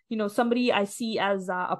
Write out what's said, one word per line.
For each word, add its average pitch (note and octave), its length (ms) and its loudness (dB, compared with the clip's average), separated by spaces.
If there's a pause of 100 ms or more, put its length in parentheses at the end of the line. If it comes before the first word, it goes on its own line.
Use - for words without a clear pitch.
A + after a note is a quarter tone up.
you A3+ 80 -4
know, G#3+ 100 0
somebody A#3+ 440 2
I G3+ 120 4
see A3 340 -4
as G3 320 0
a, F3+ 220 -2
a F#3 80 0